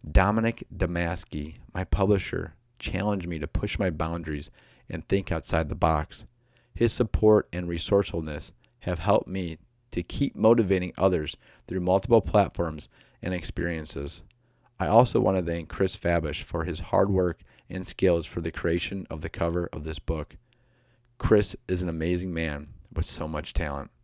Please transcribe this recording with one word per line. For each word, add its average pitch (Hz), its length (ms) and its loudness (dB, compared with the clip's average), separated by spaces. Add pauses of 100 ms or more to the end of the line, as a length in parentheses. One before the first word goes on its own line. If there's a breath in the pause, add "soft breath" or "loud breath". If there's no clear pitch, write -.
Dominic 107 540 4 (100)
Damaski, 85 800 -4 (180)
my 92 100 -4
publisher, 92 720 0 (240)
challenged 95 480 -4
me 85 120 -6
to 82 80 -6
push - 300 -4
my 95 120 0
boundaries 80 600 -4 (400 soft breath)
and 82 200 -10
think 98 240 0
outside 82 340 0
the 78 80 -6
box. 78 500 0 (480)
His 113 200 2
support 107 580 4
and 90 160 -4
resourcefulness 85 840 -2 (260)
have 90 200 -4
helped 101 280 2
me 87 300 -6 (340)
to 87 120 -4
keep - 340 -4
motivating 98 600 4
others 85 380 2 (300 soft breath)
through 90 160 -4
multiple 95 400 4
platforms 82 680 0 (340 soft breath)
and 95 120 -4
experiences. 82 880 -6 (580)
I 92 80 0
also 117 320 6
want 101 180 2
to 90 60 0
thank 82 240 -4
Chris - 300 -2
Fabish 80 460 0
for 82 200 -4
his 82 160 -4
hard 101 300 2
work 90 320 2 (280 soft breath)
and 90 160 -8
skills 85 400 2
for - 140 -8
the 82 120 -4
creation 87 580 -2
of 78 100 -8
the 80 100 -8
cover 85 440 -2
of 76 100 -8
this 78 160 -8
book. - 380 -6 (800)
Chris - 380 4 (120)
is 92 140 -2
an 90 80 -2
amazing 87 420 -2
man 78 360 -4 (260)
with 82 120 -2
so - 220 -6
much 78 260 -6
talent. 71 360 -2 (140)